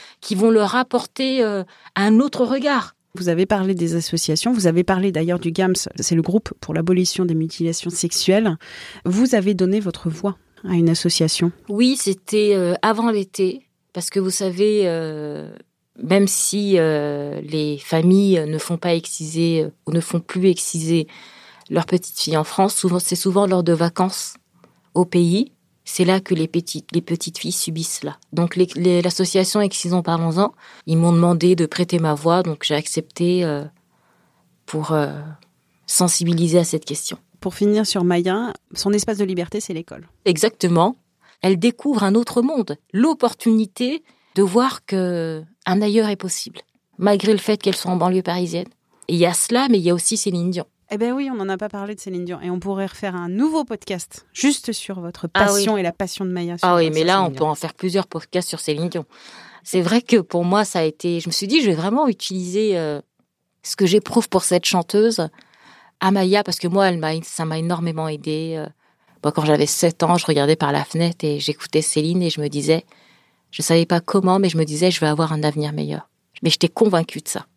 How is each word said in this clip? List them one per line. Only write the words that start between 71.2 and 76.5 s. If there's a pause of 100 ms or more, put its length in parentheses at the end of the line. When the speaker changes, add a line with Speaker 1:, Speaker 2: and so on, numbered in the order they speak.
Speaker 1:
et
j'écoutais
Céline
et
je
me
disais, (720)
je
savais
pas
comment,
mais
je
me
disais, «
Je
vais
avoir
un
avenir
meilleur. » (320)
Mais